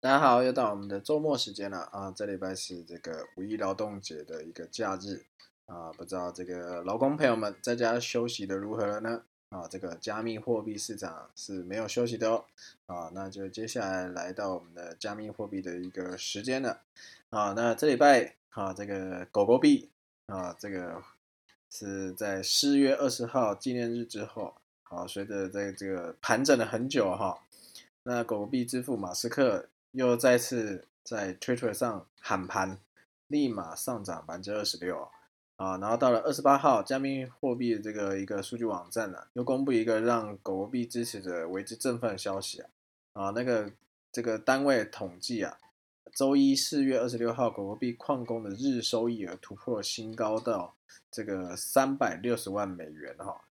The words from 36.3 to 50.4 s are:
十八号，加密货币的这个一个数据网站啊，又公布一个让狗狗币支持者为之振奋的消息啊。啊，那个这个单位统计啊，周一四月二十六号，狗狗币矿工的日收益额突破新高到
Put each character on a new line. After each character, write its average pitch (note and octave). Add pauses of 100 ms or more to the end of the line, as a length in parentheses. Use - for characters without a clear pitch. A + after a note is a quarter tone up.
十 C#3
八 C#3
号， C3+
加 C3+
密 C3+
货 B2+
币 A#2+
的 G#2+
这 G#2+
个 G2
一 G2
个 G2+
数 A#2+
据 A#2
网 G2
站 G#2
啊， -
又 B2
公 C3
布 C3+
一 A2+
个 A2
让 A2+
狗 F#2+
狗 G2
币 A#2+
支 A#2
持 G#2
者 F2
为 F#2+
之 A2+
振 B2
奋 A#2+
的 F#2+
消 G2
息 -
啊。 - (440)
啊， G2
那 A#2
个 A2+ (400)
这 A#2+
个 A2+
单 C3
位 C3
统 F2+
计 A2+
啊， - (560)
周 C#3
一 C#3
四 C#3
月 C3
二 B2
十 A#2+
六 A#2
号， A#2+
狗 G2+
狗 G2+
币 A#2+
矿 B2
工 A#2
的 G#2
日 B2
收 A#2
益 A2
额 F2+
突 -
破 A2
新 A2
高 A2
到 G#2 (340)